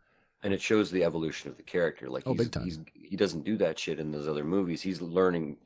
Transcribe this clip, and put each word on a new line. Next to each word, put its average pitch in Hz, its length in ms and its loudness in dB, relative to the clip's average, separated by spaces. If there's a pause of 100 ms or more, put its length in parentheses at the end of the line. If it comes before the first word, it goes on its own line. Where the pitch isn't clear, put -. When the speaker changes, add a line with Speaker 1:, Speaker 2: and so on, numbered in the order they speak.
(420)
Speaker 1:
And 101 100 0
it 95 80 0
shows 107 300 4
the 90 140 4
evolution 80 460 -2
of 64 60 -16
the - 60 -20
character. 76 480 -2
Like, 65 160 -6
Speaker 2:
Oh, 131 60 0
Speaker 1:
he's, - 80 0
Speaker 2:
big 120 100 0
time. - 140 -4
Speaker 1:
he's, 80 160 -6 (140)
he - 220 -10
doesn't 85 280 2
do 110 140 0
that 95 200 2
shit 78 220 -4
in 76 100 -4
those 76 160 -4
other 76 180 -2
movies. 85 380 0
He's 92 180 -4
learning. 85 640 2